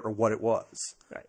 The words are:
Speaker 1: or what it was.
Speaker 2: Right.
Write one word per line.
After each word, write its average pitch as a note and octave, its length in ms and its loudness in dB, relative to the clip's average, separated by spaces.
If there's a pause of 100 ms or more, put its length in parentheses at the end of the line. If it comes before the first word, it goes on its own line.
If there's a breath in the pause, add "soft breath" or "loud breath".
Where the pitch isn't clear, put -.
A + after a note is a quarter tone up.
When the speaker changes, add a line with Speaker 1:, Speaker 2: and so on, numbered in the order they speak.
Speaker 1:
or A2 60 -2
what G#2+ 220 4
it A2 80 -2
was. - 540 -2 (200)
Speaker 2:
Right. - 140 -12